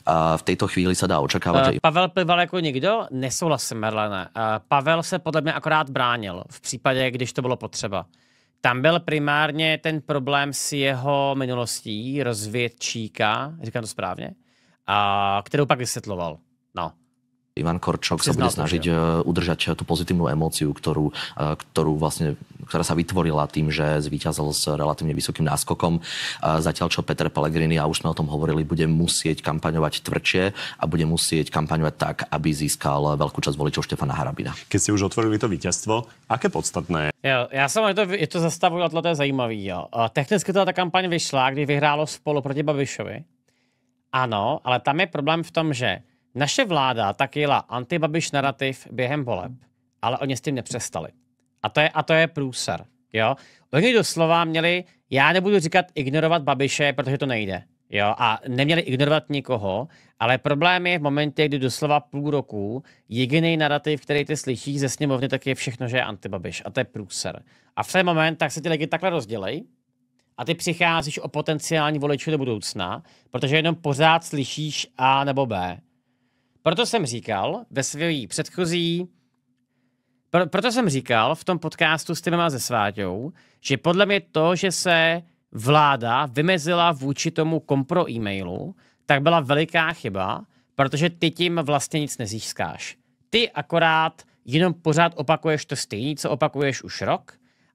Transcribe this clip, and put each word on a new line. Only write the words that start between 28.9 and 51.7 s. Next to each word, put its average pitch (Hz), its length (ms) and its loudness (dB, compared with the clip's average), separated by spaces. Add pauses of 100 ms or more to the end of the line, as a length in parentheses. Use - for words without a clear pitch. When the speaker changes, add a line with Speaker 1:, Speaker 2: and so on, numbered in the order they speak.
Speaker 1:
kampaňovať 78 560 0
tvrdšie - 420 0 (380)
a - 80 0
bude 82 160 2
musieť 80 480 0
kampaňovať 78 400 0
tak, - 240 -4 (160)
aby 78 240 -2
získal 73 640 0
veľkú 71 160 -2
časť 73 200 -2
voličov 76 280 -2
Štefana - 320 -4
Harabina. - 400 -6 (100)
Speaker 3:
Keď 101 140 0
ste - 160 0
už 95 160 0
otvorili 110 240 2
to 123 80 0
víťazstvo, 107 640 -2 (240)
aké 185 160 0
podstatné 80 640 -2
je? - 160 -4
Speaker 2:
Jo, 127 240 0
já 135 160 2
jsem, 220 180 0
je 196 60 2
to, 202 80 0 (160)
je 156 100 0
to 175 120 -4
zastavuju, 165 440 0
ale 160 180 0
to 165 60 -2
je 170 80 2
zajímavý, 127 500 -2
jo. 90 280 -6
A 117 160 2
technicky 165 440 0
teda 190 120 4
ta 185 80 0
kampaň 185 340 0
vyšla, 135 460 2
kdy 143 120 -2
vyhrálo 147 440 2
Spolu 147 320 -2
proti 139 240 -2
Babišovi. 135 580 -4 (920)
Ano, 123 500 0
ale 123 160 2
tam 147 200 0
je 190 80 2
problém 156 360 0
v - 80 -12
tom, 160 220 0
že 117 260 0 (360)
naše 143 300 2
vláda 127 480 2
tak - 220 -2
jela 143 220 4 (120)
anti-Babiš 151 640 -2
narrativ 135 600 -2
během 127 340 -2
voleb, 92 260 -4 (500)
ale 120 160 0
oni 135 200 -4
s - 40 -10
tím 143 140 -4
nepřestali. 113 540 -8 (540)
A 113 60 -4
to - 100 2